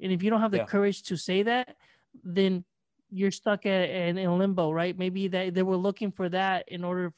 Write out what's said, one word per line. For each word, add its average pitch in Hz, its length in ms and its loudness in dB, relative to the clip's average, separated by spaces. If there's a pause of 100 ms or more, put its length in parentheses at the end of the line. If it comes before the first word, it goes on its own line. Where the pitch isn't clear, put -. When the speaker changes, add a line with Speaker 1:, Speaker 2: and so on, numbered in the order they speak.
Speaker 1:
And 185 120 -2
if 180 100 0
you 208 80 2
don't 220 100 4
have 220 100 2
the 196 80 2
Speaker 2:
Yeah. 107 60 0
Speaker 1:
courage 202 400 0
to 180 120 -4
say 190 280 0
that, 247 320 -2 (480)
then 185 400 2 (460)
you're 196 200 0
stuck 202 360 -2
at, 190 240 2
in, 175 280 -2
in 180 200 2
limbo, 180 340 2
right? 170 240 -2
Maybe 185 320 -2
they, 185 220 -2
they 185 120 0
were 190 140 2
looking 196 340 -2
for 180 200 -4
that 185 380 0
in 175 160 -10
order 180 340 -2